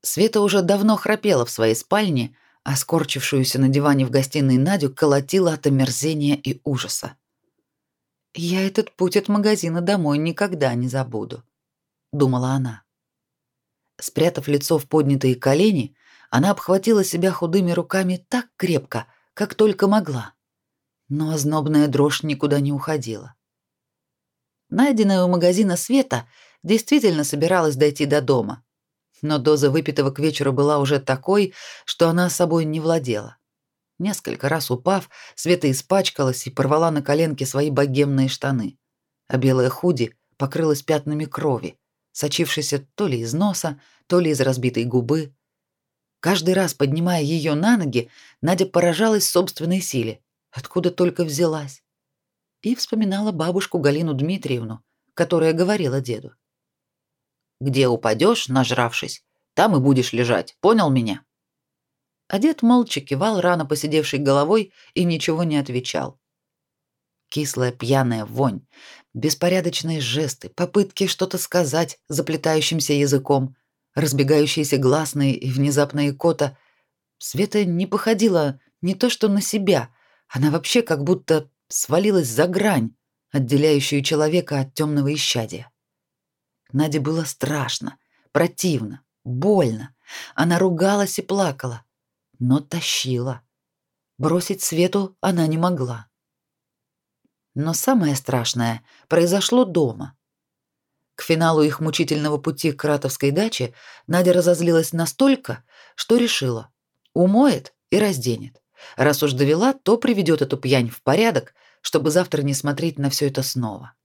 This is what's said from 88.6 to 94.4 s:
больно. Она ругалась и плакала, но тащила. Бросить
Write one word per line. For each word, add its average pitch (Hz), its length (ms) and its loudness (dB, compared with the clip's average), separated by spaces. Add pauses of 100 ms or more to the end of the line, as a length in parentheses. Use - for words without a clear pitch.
больно. 127 720 0 (400)
Она 170 240 2
ругалась 190 600 0
и - 40 -6
плакала, 139 600 -4 (560)
но 127 220 2
тащила. 131 840 -6 (760)
Бросить 175 440 -2